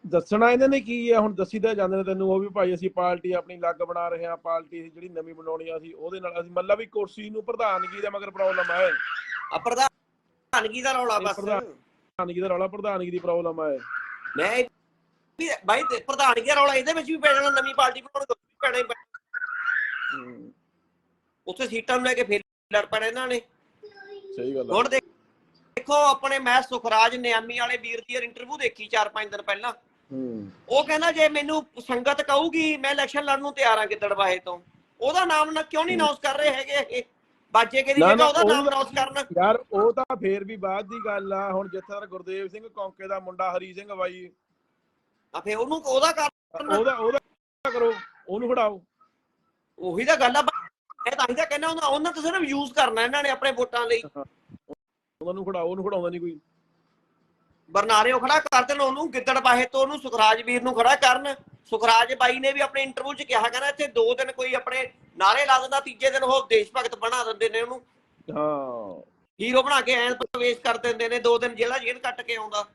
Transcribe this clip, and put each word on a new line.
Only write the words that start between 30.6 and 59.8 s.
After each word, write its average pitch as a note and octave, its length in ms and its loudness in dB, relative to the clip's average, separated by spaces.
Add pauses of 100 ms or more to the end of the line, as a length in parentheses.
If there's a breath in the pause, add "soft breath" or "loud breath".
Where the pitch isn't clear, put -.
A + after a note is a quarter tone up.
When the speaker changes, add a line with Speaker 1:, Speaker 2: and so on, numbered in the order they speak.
Speaker 2:
ਉਹ C#4 140 4
ਕਹਿੰਦਾ D#4 280 2
ਜੇ D#4 180 4
ਮੈਨੂੰ D4+ 360 -2 (140)
ਸੰਗਤ C4 420 0
ਕਹੂਗੀ D4+ 560 2
ਮੈਂ C4+ 140 -2
ਇਲੈਕਸ਼ਨ C#4+ 320 -2
ਲੜਨ C#4 180 0
ਨੂੰ C#4+ 120 -6
ਤਿਆਰ A#3+ 240 4
ਆ G#3+ 80 2
ਗਿੱਦੜਬਾਹੇ G3 540 0
ਤੋਂ, F3 200 -12 (400)
ਉਹਦਾ D#4+ 260 2
ਨਾਮ D#4 260 2
ਨਾ D#4 100 -2
ਕਿਉਂ D#4 240 -2
ਨਹੀਂ F4+ 120 -2
Speaker 1:
ਹੂੰ। D#4+ 80 2
Speaker 2:
ਅਨਾਉਂਸ C#4+ 140 0
ਕਰ C#4 180 -2
ਰਹੇ D4 120 2
ਹੈਗੇ C4+ 400 -2
ਇਹ? B3 140 -6 (480)
ਬਾਜੇ A#3 320 4
ਕੇ C4+ 100 2
ਦੀ C#4+ 80 6
Speaker 1:
ਨਾ, E3 40 10
Speaker 2:
ਜਗ੍ਹਾ G3+ 100 10
Speaker 1:
ਨਾ, D4+ 100 8
Speaker 2:
ਉਹਦਾ D4 160 4
Speaker 1:
ਉਹ G#3+ 80 6
Speaker 2:
ਨਾਮ C#4 200 4
Speaker 1:
ਤਾਂ - 20 2
Speaker 2:
ਅਨਾਉਂਸ C4+ 160 0
ਕਰਨ। C4+ 380 -2 (120)
Speaker 1:
ਯਾਰ G#3 340 2
ਉਹ A3 220 2
ਤਾਂ C4 220 -4
ਫੇਰ G3 280 -2
ਵੀ G#3+ 120 -12
ਬਾਅਦ G3 300 -6
ਦੀ A3+ 200 -12
ਗੱਲ G3 280 -4
ਆ। G3 180 -4
ਹੁਣ F#3+ 180 -4
ਜਿੱਥੇ F#3+ 300 -12
ਤੱਕ G3+ 100 -16
ਗੁਰਦੇਵ F#3+ 380 -10
ਸਿੰਘ G#3+ 200 -18
ਕੌਂਕੇ F#3+ 400 -14
ਦਾ F#3+ 120 -6
ਮੁੰਡਾ F#3 380 -6
ਹਰੀ F#3 160 -8
ਸਿੰਘ G3+ 200 -14
ਬਾਈ F3+ 380 -8 (1040)
Speaker 2:
ਆ D#3+ 40 -6
ਫੇਰ G#3+ 180 -6
ਉਹਨੂੰ C4+ 200 -2
ਉਹਦਾ C#4 340 2
ਕਾਰਨ D4+ 600 -4
Speaker 1:
ਉਹਦਾ, C4 200 2
ਉਹਦਾ A#3 260 0 (520)
ਕਰੋ, A#3 220 2 (340)
ਉਹਨੂੰ A#3 220 -4
ਖੜਾਓ। G#3+ 340 0 (960)
Speaker 2:
ਉਹੀ F#3 260 -2
ਤਾਂ D4+ 120 4
ਗੱਲ B3 180 4
ਆ, D4 60 4
ਮੈਂ - 720 -6
ਤਾਂ C4+ 180 0
ਹੀ B3 60 -2
ਤਾਂ D#4 100 0
ਕਹਿੰਦਾ D4 220 -4
ਉਹਨਾਂ, D#4+ 220 -2
ਉਹਨਾਂ D4+ 240 0
ਤੋਂ D#4 100 -8
ਸਿਰਫ E4+ 200 0
ਯੂਜ਼ C#4 300 -4
ਕਰਨਾ A#3+ 280 2
ਇਹਨਾਂ C4+ 220 0
ਨੇ C#4 60 0
ਆਪਣੇ C4+ 220 0
ਵੋਟਾਂ A#3+ 360 -2
ਲਈ। D3+ 140 0 (160)
Speaker 1:
ਹਾਂ। C#3 80 -10 (960)
ਉਹਨਾਂ F3 120 -6
ਨੂੰ F#3+ 120 -8
ਖੜਾਓ, F3 240 -2
ਉਹਨੂੰ F#3+ 160 -4
ਖੜਾਉਂਦਾ F3+ 240 -2
ਨਹੀਂ F3 120 -8
ਕੋਈ। E3 180 -8 (1300)
Speaker 2:
ਬਰਨਾਲਿਓ G#3+ 500 4
ਖੜਾ C#4 200 4
ਕਰ B3+ 240 4
ਦੇਣ C#4+ 180 -2
ਉਹਨੂੰ, C#4 320 -2
ਗਿੱਦੜਬਾਹੇ B3+ 520 2
ਤੋਂ C4+ 160 -2